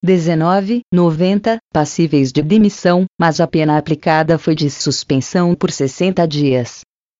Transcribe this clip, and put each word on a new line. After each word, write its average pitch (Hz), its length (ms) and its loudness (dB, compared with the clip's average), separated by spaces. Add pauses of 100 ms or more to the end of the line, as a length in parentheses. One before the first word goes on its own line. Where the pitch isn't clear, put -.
dezenove, 185 840 0 (120)
noventa, 185 640 0 (140)
passíveis 147 580 0
de 147 100 -2
demissão, 185 640 2 (160)
mas 165 200 0
a 165 80 2
pena 156 280 0
aplicada 156 640 0
foi 165 160 0
de 151 160 -2
suspensão 170 840 -2
por 165 160 -2
sessenta 175 540 -2
dias. 143 560 -2 (380)